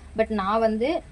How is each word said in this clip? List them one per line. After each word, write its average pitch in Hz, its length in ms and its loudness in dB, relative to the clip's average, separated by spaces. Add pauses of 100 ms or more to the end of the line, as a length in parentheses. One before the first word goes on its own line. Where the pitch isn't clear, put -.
(160)
But 220 120 2
நான் 208 320 0
வந்து 226 520 0